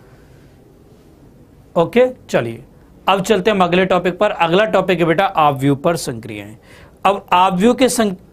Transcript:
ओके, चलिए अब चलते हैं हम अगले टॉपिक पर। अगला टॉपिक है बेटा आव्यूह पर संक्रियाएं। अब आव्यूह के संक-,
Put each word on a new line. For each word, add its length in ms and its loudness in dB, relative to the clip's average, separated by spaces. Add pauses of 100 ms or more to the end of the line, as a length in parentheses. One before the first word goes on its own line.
(1800)
ओके, 300 2 (220)
चलिए 360 -4 (420)
अब 160 0
चलते 280 0
हैं 60 0
हम 80 2
अगले 220 2
टॉपिक 320 -2
पर। 140 0
अगला 340 2
टॉपिक 320 0
है 80 0
बेटा 200 2
आव्यूह 500 0
पर 220 -2
संक्रियाएं। 580 -12 (480)
अब 300 0
आव्यूह 400 2
के 140 2
संक-, 300 -2 (140)